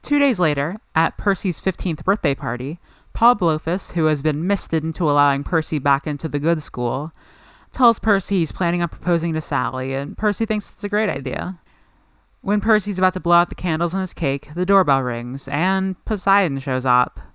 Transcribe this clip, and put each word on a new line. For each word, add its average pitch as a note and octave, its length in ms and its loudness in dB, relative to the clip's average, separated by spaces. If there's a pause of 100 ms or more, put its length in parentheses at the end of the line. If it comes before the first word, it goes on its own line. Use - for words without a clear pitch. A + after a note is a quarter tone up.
Two D4 180 2
days C4 180 4
later, D#3 380 0 (180)
at D#3+ 220 2
Percy's F#3+ 420 0
fifteenth - 460 -2
birthday E3+ 300 2
party, C3 440 -6 (360)
Paul A#3+ 200 4
Blofus, E3+ 580 0
who E3 120 0
has D3+ 180 2
been D3+ 240 0
misted F3+ 380 -2
into D#3+ 260 0
allowing C#3+ 320 2
Percy D#3 360 -2
back C#3 280 0
into D3 220 -4
the C#3+ 100 -2
good D#3 240 0
school, B2+ 500 -4 (600)
tells A#3+ 260 4
Percy G3 420 2
he's D#3+ 120 0
planning F3 300 0
on E3+ 80 -2
proposing E3+ 420 0
to D#3 80 -2
Sally, C3 540 -4
and C#3 240 -6
Percy G#3+ 260 0
thinks G#3+ 260 -4
it's - 140 -14
a G3+ 60 -4
great G#3 180 0
idea. D3+ 500 -6 (840)
When G3+ 180 0
Percy's G#3 380 0
about F#3 160 2
to F3+ 60 -4
blow E3+ 160 4
out F3 120 4
the - 60 -8
candles E3 400 -2
in F#3+ 60 -2
his F#3 120 -6
cake, C#3+ 420 -4
the F3 120 -2
doorbell E3 360 4
rings, B2 460 -6
and F#3 560 0
Poseidon G3 540 0
shows C3 260 -2
up. B2 360 2 (140)